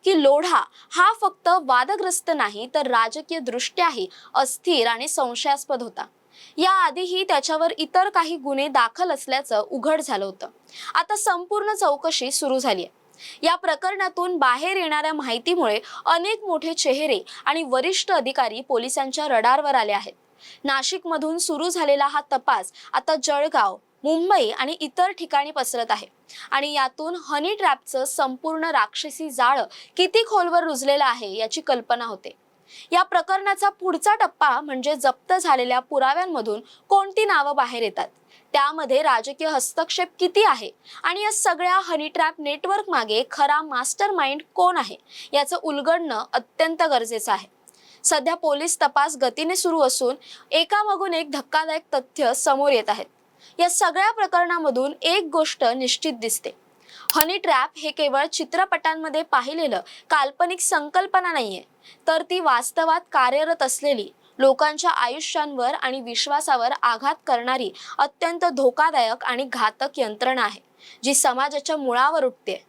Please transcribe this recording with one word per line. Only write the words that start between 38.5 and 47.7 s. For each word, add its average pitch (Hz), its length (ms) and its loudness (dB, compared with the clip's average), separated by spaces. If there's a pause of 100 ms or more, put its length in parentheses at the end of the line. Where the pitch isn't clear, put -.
त्यामध्ये 285 500 2
राजकीय 269 440 0
हस्तक्षेप 320 720 -2
किती 370 260 4
आहे 233 240 2 (340)
आणि 370 200 -2
या 427 100 0
सगळ्या 359 520 2
हनी 311 240 -4
ट्रॅप 320 320 -2
नेटवर्क 359 480 -2
मागे 233 420 0
खरा 294 300 2
मास्टरमाइंड 302 800 -2 (120)
कोण 359 240 4
आहे 220 200 -4 (360)
याचं 285 240 0
उलगडणं 294 680 -2 (100)
अत्यंत 320 500 -2
गरजेचं 233 480 0
आहे. 190 200 -4 (520)